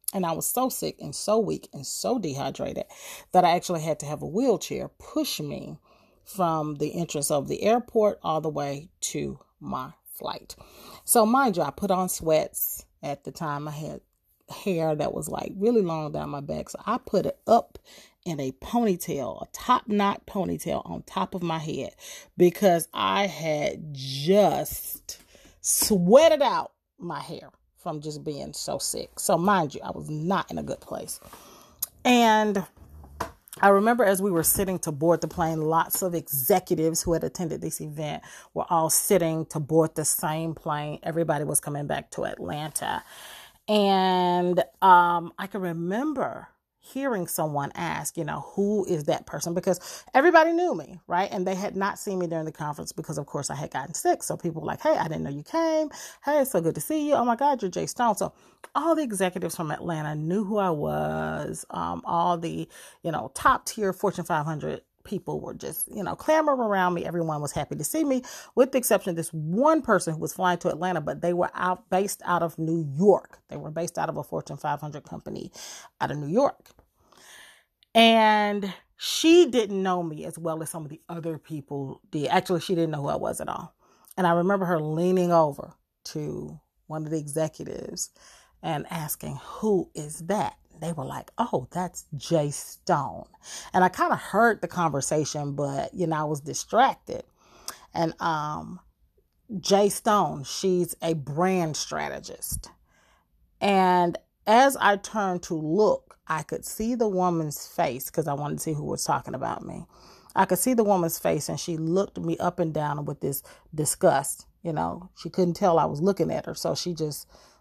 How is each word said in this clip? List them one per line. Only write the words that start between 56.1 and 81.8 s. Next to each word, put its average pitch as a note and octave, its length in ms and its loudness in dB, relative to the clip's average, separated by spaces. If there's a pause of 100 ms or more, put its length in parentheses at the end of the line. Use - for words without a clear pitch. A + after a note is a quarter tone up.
Hey, D4 160 4
it's C4 100 0
so F3+ 80 2
good D#3+ 160 2
to D3+ 60 -6
see D4+ 260 -2
you. D4 60 2
Oh A#3+ 100 4
my A#3 140 2
God, C#4 240 2
you're F#3 100 -2
Jay E3 140 -4
Stone." A3+ 320 0
So D#3+ 160 -4 (420)
all D#4 200 2
the D#4 60 2
executives F#3 540 -2
from D#3 160 -4
Atlanta D#3 420 -4
knew E3 300 0
who G#3 140 -2
I F#3+ 140 2
was. D#3 1000 -2
Um, E3+ 340 -6
all F3 340 0
the, E3 300 -6 (340)
you E3+ 120 -4
know, - 200 -6
top - 320 2
tier G3 280 -2
Fortune F3+ 320 -2
five D#3 200 -2
hundred D3+ 360 -6 (240)
people D3+ 360 -6
were - 120 -10
just, - 400 -8
you G#3 80 -8
know, E3+ 140 -4
clamoring D#4 460 2
around F#3+ 320 2
me. E3+ 100 -4
Everyone D#3+ 380 -2
was D3 100 -6
happy - 240 -4
to D3+ 80 -6
see D#4+ 220 0
me, C4 180 0 (320)
with C4+ 160 6
the C4+ 60 2
exception G#3+ 320 2
of E3+ 80 -2
this E3 160 -6
one G#3+ 480 2
person F3+ 320 2
who D#3 80 -8
was D#3 120 -4
flying F3+ 240 0
to F3 120 -2
Atlanta, E3+ 320 -2
but D3 180 -6
they E3+ 140 0
were F3 200 0
out, F3+ 360 -4
based G3 340 0
out F3 180 0
of E3+ 160 -2
New D#3+ 380 -2
York. F#3 440 4 (100)
They D3 80 -10
were D3+ 120 -10
based E3 300 -6
out D#3+ 80 -2
of D#3 80 -6
a D3+ 80 -6
Fortune D3+ 340 -8
five D3 220 -4
hundred D3+ 240 -10
company - 480 -12 (480)
out C3+ 120 -2
of C#3+ 60 -6
New D3 100 -6
York. A3+ 420 0 (1300)
And G#3+ 800 6 (220)
she E4+ 500 6
didn't G#3 380 2
know F3+ 180 2
me D#3 240 -6
as E3 140 -10
well D#3+ 240 -4
as D3+ 80 -8
some D#3+ 120 -10
of D3 60 -12
the D#3 200 -16
other E3 280 -6
people C#3 720 -10